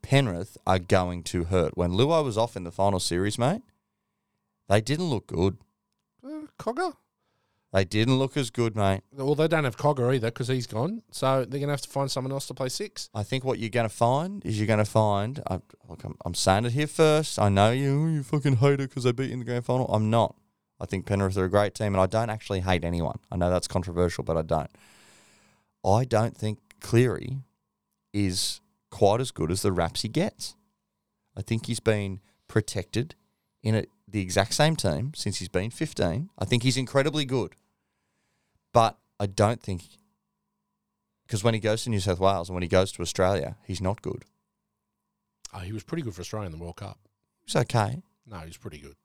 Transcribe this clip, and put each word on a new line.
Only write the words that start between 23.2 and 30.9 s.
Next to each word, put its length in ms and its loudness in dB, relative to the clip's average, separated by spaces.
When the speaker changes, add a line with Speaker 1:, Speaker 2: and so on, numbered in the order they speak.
Speaker 1:
I 60 -6
know 120 2
that's 200 0
controversial, 560 -2
but 120 -2
I 60 0
don't. 280 -2
I 200 6
don't 320 0
think 220 -4
Cleary 580 2
is 480 0
quite 300 4
as 100 -4
good 200 -4
as 120 -2
the 100 0
raps 300 -2
he 60 -4
gets. 460 -4